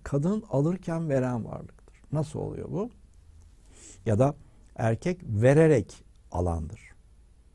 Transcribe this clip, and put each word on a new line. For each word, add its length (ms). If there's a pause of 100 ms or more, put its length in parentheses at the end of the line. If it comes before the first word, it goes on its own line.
Kadın 480
alırken 580
veren 360
varlıktır. 520 (160)
Nasıl 260
oluyor 320
bu? 200 (1160)
Ya 120
da 160 (420)
erkek 460
vererek 840 (280)
alandır. 480 (760)